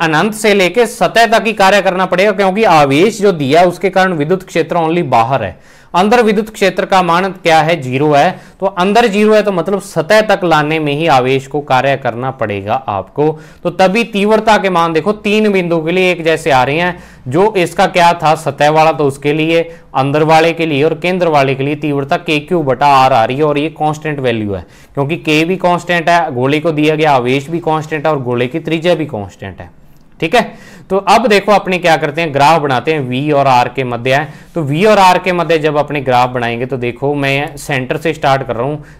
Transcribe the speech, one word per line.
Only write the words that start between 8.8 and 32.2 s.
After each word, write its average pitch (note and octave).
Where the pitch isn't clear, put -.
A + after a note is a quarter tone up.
ज़ीरो G#3+
है G#3
तो G3+
मतलब F#3
सतह F3
तक G3
लाने D#3
में D3+
ही D#3
आवेश C3+
को D3
कार्य C3+
करना B2+
पड़ेगा G#2
आपको। C3
तो F3
तभी F#3+
तीव्रता G#3+
के F#3+
मान E3+
देखो D#3+
तीन G#3
बिंदुओं E3+
के D#3+
लिए F3+
एक E3
जैसे D#3
आ B2+
रहे C#3
हैं, F3
जो F#3+
इसका F#3
क्या F3
था D#3+
सतह D3
वाला, D#3
तो D3+
उसके C#3
लिए, D#3+
अंदर C#3
वाले D#3+
के E3
लिए C#3+
और D#3+
केंद्र F3
वाले C#3
के C3+
लिए C#3+
तीव्रता C#3+
के D#3+
क्यू D#3+
बटा C3
आर C3+
आ A#2
रही B2
है, D3+
और D3
ये D3+
कांस्टेंट D3+
वैल्यू A2
है, F2
क्योंकि C#3+
के D#3
भी F#3
कांस्टेंट F3
है, E3+
गोले C3+
को E3
दिया D3+
गया D3+
आवेश C3+
भी E3+
कांस्टेंट D#3
है D#3
और C#3
गोले B2
की D#3+
त्रिज्या D#3+
भी D#3
कांस्टेंट G2
है, F2
ठीक E3
है। -
तो F#3
अब G#3+
देखो B3+
अपने F#3
क्या E3
करते D3